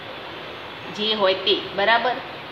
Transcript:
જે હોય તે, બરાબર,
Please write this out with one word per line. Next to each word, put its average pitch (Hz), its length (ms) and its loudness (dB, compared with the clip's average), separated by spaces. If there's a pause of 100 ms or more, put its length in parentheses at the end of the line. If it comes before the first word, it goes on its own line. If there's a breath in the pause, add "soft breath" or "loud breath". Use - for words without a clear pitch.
(960)
જે 214 180 0
હોય 196 200 4
તે, 190 220 2 (200)
બરાબર, 226 340 6 (420)